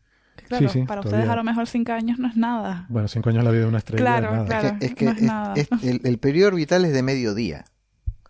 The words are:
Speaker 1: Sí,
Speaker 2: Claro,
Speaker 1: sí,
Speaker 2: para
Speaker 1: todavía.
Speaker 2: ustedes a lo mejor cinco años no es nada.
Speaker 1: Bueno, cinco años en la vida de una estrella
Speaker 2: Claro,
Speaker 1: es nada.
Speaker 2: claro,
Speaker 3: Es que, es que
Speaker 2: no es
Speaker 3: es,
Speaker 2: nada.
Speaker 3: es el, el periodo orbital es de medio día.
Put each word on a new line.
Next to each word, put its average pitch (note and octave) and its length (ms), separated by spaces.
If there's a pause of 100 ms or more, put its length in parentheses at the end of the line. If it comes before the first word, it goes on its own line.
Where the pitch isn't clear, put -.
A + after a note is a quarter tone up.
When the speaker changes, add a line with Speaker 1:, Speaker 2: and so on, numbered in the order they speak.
(380)
Speaker 1:
Sí, - 80
Speaker 2:
Claro, D3+ 220
Speaker 1:
sí, B2+ 160
Speaker 2:
para G3+ 180
Speaker 1:
todavía. G3 160
Speaker 2:
ustedes A3 140
a A3+ 40
lo A3+ 80
mejor A#3 220
cinco A#3 260
años A3+ 280
no B3+ 80
es A3+ 80
nada. G#3+ 520
Speaker 1:
Bueno, A2 200
cinco A2+ 200
años A2+ 120
en A#2+ 60
la A2+ 40
vida A2+ 120
de A2+ 60
una A2+ 100
estrella A2 260
Speaker 2:
Claro, A#3+ 240
Speaker 1:
es G#3+ 60
nada. A2+ 120
Speaker 2:
claro, G#3+ 220
Speaker 3:
Es G#3 100
que, A#3 80
es B3 80
que A3+ 120
Speaker 2:
no A3+ 40
es A3+ 80
Speaker 3:
es, A3 60
Speaker 2:
nada. G#3+ 320
Speaker 3:
es D3 120 (140)
el, B2+ 220
el B2 140
periodo D#3 320
orbital F3+ 340
es E3 80
de C3 100
medio B2+ 320
día. F2+ 300 (640)